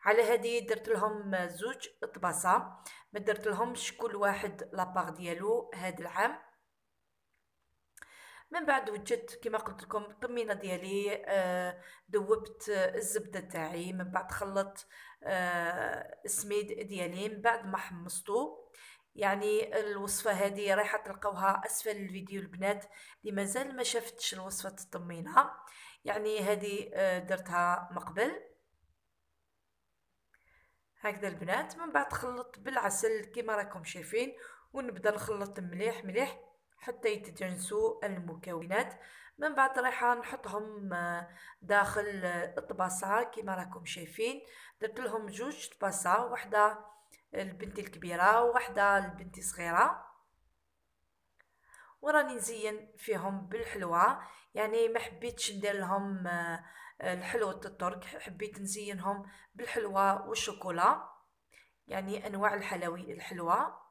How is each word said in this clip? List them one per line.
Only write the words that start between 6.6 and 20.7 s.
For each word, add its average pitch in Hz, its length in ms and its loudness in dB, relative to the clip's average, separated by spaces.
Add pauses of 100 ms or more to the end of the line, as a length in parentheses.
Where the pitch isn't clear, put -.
من 330 140 -2
بعد 262 240 4
وجدت 208 540 -4
كما 220 140 0
قلت 202 260 -6
لكم 208 200 -4
الطمينه 226 500 -4
ديالي، 196 720 -2
آه، 180 560 2 (300)
ذوبت 214 580 0
الزبده - 720 0
تاعي، 175 540 -6
من 185 180 -6
بعد 185 200 -2
خلطت، 196 560 -2 (360)
آه، 180 1040 -2
السميد 208 600 -2
ديالي، 185 420 -4
من 208 120 -10
بعد 226 240 2
ما 190 120 -4
حمصتو. 180 840 -4 (520)
يعني 208 640 2
الوصفه 202 520 -2
هذه 196 420 2